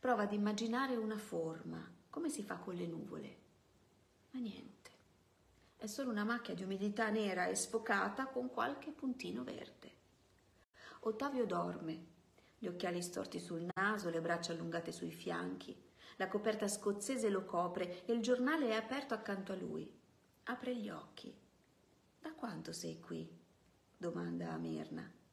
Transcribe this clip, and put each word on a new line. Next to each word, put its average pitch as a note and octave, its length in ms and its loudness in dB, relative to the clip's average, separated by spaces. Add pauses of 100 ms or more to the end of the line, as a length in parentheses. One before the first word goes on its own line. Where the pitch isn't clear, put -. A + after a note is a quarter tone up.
Prova A#3 160 6
ad G3+ 120 2
immaginare A3 600 2
una A3 220 0
forma, E3 640 -4 (280)
come D#4+ 180 0
si - 140 -2
fa F3+ 140 -4
con F3+ 180 -4
le F3 100 -2
nuvole. D#3 520 -6 (920)
Ma C4 100 -6
niente, - 520 -8 (880)
è A3 100 -4
solo B3 240 0
una G#3 120 2
macchia A#3 300 0
di F3 80 -4
umidità G3+ 480 2
nera F#3+ 380 4
e F#3+ 80 2
sfocata G#3 720 2
con B3+ 240 -2
qualche C#4 400 0
puntino B3 520 -2
verde. - 480 -10 (1080)
Ottavio A#3+ 480 2
dorme, F3 580 0 (540)
gli G#3 80 -4
occhiali F3 340 0
storti F3+ 380 -2
sul E3+ 340 -2
naso, G3 380 2
le E3 100 2
braccia E3+ 300 2
allungate E3+ 400 -2
sui E3+ 180 -4
fianchi, - 680 -4 (420)
la F#3+ 100 2
coperta G#3+ 400 2
scozzese G#3 640 2
lo F#3+ 140 4
copre F3 600 0
e A#3 80 4
il A#3 80 4
giornale B3 480 6
è A3 60 4
aperto A#3+ 400 0
accanto G3 380 -2
a - 20 -2
lui. F3 360 -4 (520)
Apre B3 320 -2
gli G#3 140 -2
occhi. - 460 -12 (840)
"Da D#4+ 120 -6
quanto E3+ 400 -6
sei E3 260 -6
qui?" E3 280 -6 (680)
domanda E2+ 540 -2
a E2 60 -2
Mirna. D#2+ 540 -4 (220)